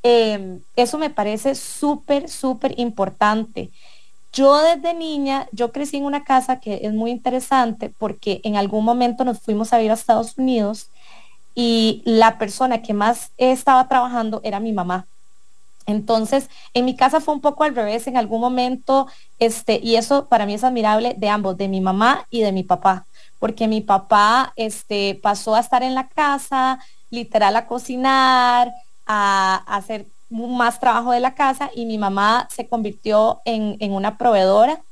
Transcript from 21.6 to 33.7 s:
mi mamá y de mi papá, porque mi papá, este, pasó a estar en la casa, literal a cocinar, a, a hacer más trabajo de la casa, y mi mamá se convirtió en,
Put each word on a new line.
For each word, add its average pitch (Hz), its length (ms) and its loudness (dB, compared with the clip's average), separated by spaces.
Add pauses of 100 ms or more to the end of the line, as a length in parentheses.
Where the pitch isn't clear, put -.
mi 190 120 -2
mamá 196 500 2
y 233 120 -2
de 202 100 2
mi 190 100 -2
papá, 185 440 0 (320)
porque 220 280 -2
mi 220 140 0
papá, 214 760 2
este, 202 680 -4
pasó 208 340 -2
a 240 40 6
estar 240 220 0
en 254 120 -2
la 262 140 -4
casa, 269 680 0 (320)
literal 214 460 2
a 233 100 0
cocinar, 247 1080 2 (340)
a, 196 600 2
a 202 100 -4
hacer 202 300 -8 (240)
más 240 500 -2
trabajo 240 320 2
de 240 80 2
la 262 140 0
casa, 277 400 0
y 233 100 -8
mi 220 140 -4
mamá 208 520 2
se - 180 -8
convirtió 214 760 0
en, 214 360 -2